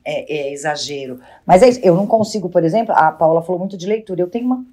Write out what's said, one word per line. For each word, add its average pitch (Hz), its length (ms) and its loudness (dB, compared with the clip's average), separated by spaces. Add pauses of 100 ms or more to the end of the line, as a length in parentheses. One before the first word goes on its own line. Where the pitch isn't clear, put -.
é, 147 280 -8 (160)
é, 143 40 -10
exagero. 139 680 -8 (260)
Mas 180 160 8
é 254 60 8
isso, 247 120 2
eu 175 140 4
não 202 140 0
consigo, 214 400 -2
por 170 160 0
exemplo, 214 300 0
a 151 180 4
Paula 165 300 2
falou 180 180 -4
muito 190 160 -8
de 175 100 -12
leitura, 208 340 -4
eu 180 80 -2
tenho 240 180 -6
uma 254 260 -4